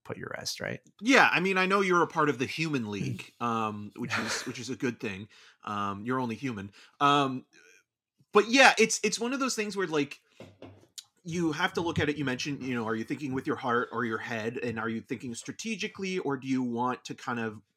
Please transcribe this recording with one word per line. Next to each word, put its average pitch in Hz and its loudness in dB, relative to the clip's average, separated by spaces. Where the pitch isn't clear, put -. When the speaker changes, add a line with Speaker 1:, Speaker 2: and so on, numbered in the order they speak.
Speaker 1:
put - -8
your - -10
rest, - -8
right? - -6
Speaker 2:
Yeah, 214 8
I 147 2
mean, 190 2
I 185 2
know 196 4
you're 180 4
a 156 2
part 151 2
of 127 0
the 127 0
Human 151 -2
Speaker 1:
Mm. 104 -4
Speaker 2:
League, 104 -4
um, 107 -2
which 123 -4
is, 113 -4
which 123 -8
is 120 -8
a 127 -6
good 120 -2
thing. 104 -8
Um, 101 -4
you're 127 0
only 120 -2
human. 107 -6
Um, 143 4
but 208 6
yeah, 247 10
it's, - 4
it's - 0
one 240 -2
of 269 -2
those 262 -2
things 208 -4
where, 190 -2
like, 147 0
you 165 0
have 180 0
to 202 0
look 165 -2
at 156 4
it. 147 2
You 147 -4
mentioned, 131 -4
you 131 -4
know, 117 -2
are 113 0
you 113 -4
thinking 143 -6
with 131 -4
your 131 0
heart 120 0
or 120 -2
your 110 -2
head, 117 -6
and 113 -4
are 113 -2
you 113 -4
thinking 123 -8
strategically, 190 -6
or 139 -2
do 135 -8
you 131 2
want 120 -2
to - -8
kind 120 -6
of 107 -6